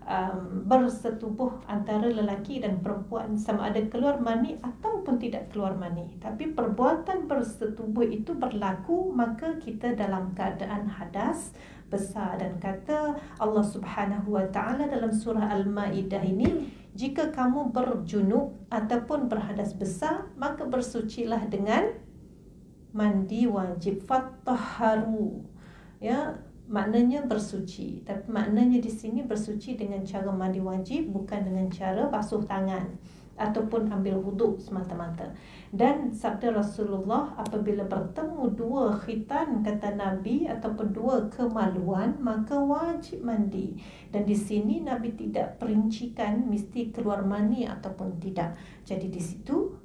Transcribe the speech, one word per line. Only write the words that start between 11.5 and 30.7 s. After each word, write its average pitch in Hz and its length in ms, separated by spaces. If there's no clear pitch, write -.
besar. 196 480
Dan 185 240
kata 294 560
Allah 214 240
Subhanahu 202 720
Wa 190 160
Taala 262 400
dalam 226 240
surah 214 400
Al-Maidah 196 720
ini, 262 400
"Jika 277 400
kamu 254 400
berjunub 202 960
ataupun 240 640
berhadas 208 400
besar, 311 640
maka 285 320
bersucilah 226 800
dengan 214 480
mandi 208 560
wajib." 185 560
Fattaharu. 220 1400
Ya, 285 400
maknanya 240 560
bersuci. - 720
Tapi 196 320
maknanya 220 480
di 220 80
sini 233 320
bersuci 214 560
dengan 202 240
cara 196 320
mandi 185 240
wajib, 190 560